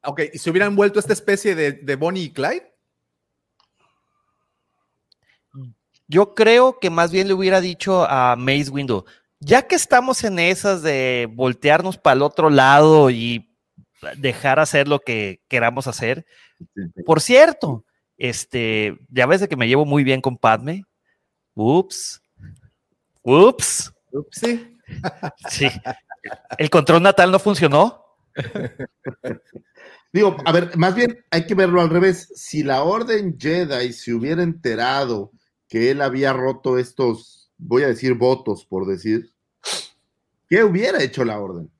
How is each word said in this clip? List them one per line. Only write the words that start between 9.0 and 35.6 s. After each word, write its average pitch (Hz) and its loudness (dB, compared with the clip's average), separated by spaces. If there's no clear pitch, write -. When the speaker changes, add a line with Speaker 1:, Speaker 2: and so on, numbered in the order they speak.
Speaker 2:
ya 208 2
que - -2
estamos 254 0
en 196 -4
esas 180 0
de 131 -2
voltearnos 143 0
pa'l 135 4
otro 156 2
lado 143 8
y 117 -6
dejar 135 -2
hacer 143 0
lo 143 0
que 107 -8
queramos 123 -2
hacer. 127 -6
Speaker 3:
Sí, - -16
sí. 185 -18
Speaker 2:
Por 160 2
cierto, 240 4
este, 110 -6
ya 127 2
ves 180 2
de 202 -4
que 160 -6
me 120 0
llevo 139 4
muy 143 0
bien 131 0
con 127 -4
Padme. 123 0
Ups. 143 -2
Ups. 180 2
Speaker 1:
Ups, 143 -12
sí. 233 -6
Speaker 2:
Sí. 143 -4
¿El 151 -4
control 160 4
natal 185 4
no 190 2
funcionó? 170 0
Speaker 3:
<laughs> - -14
Digo, 196 2
a 165 0
ver, 175 0
más 180 2
bien 233 -2
hay 165 -2
que 208 -2
verlo 180 2
al 165 2
revés. 175 0
Si - -8
la 139 -2
Orden 208 -4
Jedi 139 -4
se 117 -8
hubiera 147 -4
enterado 123 -4